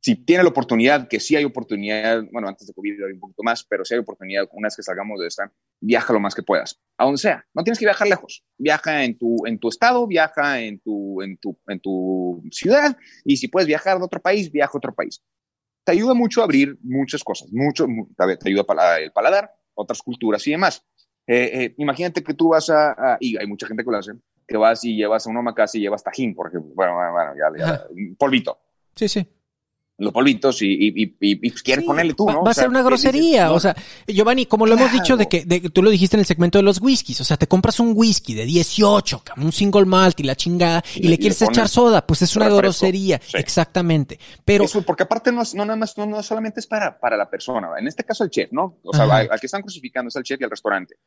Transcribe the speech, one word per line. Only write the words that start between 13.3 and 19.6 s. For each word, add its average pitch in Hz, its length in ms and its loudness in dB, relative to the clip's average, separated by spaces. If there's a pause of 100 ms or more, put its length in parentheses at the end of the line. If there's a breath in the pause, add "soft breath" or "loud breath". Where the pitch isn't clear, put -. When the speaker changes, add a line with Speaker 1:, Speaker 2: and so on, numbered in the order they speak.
Speaker 1:
si 123 120 -6
puedes 185 180 0
viajar 170 320 -2
de 180 60 -4
otro - 160 -8
país, 190 300 -2
viaja 147 240 -2
a 143 40 -4
otro 127 160 -8
país. - 280 -8 (600)
Te 175 100 0
ayuda 226 220 2
mucho 240 260 0
a 226 40 4
abrir 139 380 0
muchas 131 420 -4
cosas, - 280 -10
mucho, 139 360 -2
mu-, 110 200 -6 (100)
a 92 80 2
ver, 92 120 -2
te - 100 -6
ayuda 98 160 0
pala-, 82 340 2
el 78 140 -8
paladar, 190 400 0 (220)